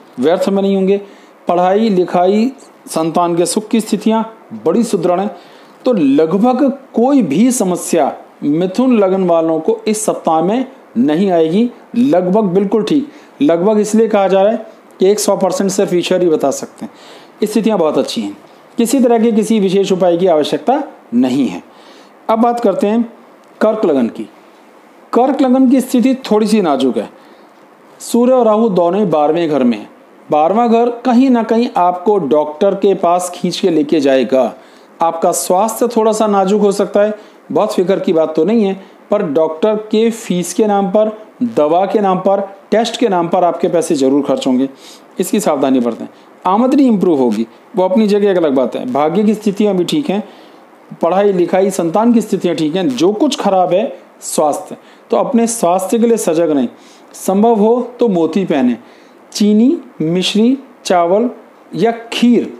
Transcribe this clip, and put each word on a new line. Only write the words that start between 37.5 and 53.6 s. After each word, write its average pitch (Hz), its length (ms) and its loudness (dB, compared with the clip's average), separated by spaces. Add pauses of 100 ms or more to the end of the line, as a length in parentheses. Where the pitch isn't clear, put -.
बहुत 190 220 -2
फिक्र 185 260 0
की 190 140 0
बात 156 220 2
तो 160 100 2
नहीं 220 180 2
है, 196 100 0 (380)
पर 208 120 0
डॉक्टर 160 520 0 (100)
के 226 260 0
फीस 180 420 -6
के 220 140 0
नाम 196 220 0
पर, 214 220 0 (340)
दवा 151 400 0
के 220 160 -2
नाम 185 180 0
पर, 196 220 0 (300)
टेस्ट 226 260 0
के 233 120 0
नाम 175 180 0
पर 180 160 0
आपके 170 260 0
पैसे 165 260 0
जरूर 135 280 2
खर्च 135 240 -4
होंगे, 131 220 0 (500)
इसकी 196 200 -2
सावधानी 135 400 0
बरतें। 117 280 -4 (400)
आमदनी 254 380 2
improve 185 340 2
होगी, 113 260 0 (300)
वो 180 80 0
अपनी 185 240 2
जगह 202 240 2
एक 180 60 0
अलग 156 180 0
बात 123 200 0
है। - 160 -8
भाग्य 160 320 0
की 214 100 2
स्थितियाँ 208 420 -2
भी 180 100 0
ठीक 156 240 -2
हैं, 202 140 -4 (800)
पढ़ाई 190 320 2
लिखाई, 185 380 0
संतान 196 420 0
की 220 80 4
स्थितियाँ 180 340 -2
ठीक 156 200 -2
हैं। 185 140 -2
जो 151 240 0
कुछ 294 260 -2
खराब 185 340 0